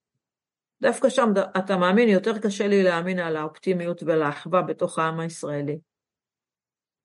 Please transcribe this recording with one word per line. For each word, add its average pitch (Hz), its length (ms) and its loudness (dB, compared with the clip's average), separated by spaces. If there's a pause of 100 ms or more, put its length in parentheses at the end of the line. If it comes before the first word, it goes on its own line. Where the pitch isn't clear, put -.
(800)
דווקא 240 280 2
שם 240 260 2
ד-, 190 220 -2
אתה 190 200 -2
מאמין, 190 320 4
יותר 208 300 2
קשה 202 280 -2
לי 202 160 4
להאמין 180 360 0
על 165 160 -4
האופטימיות 170 680 -4
ועל 160 180 2
האחווה 160 400 0
בתוך 160 380 -4
העם 160 200 -2
הישראלי. 147 600 -6 (1300)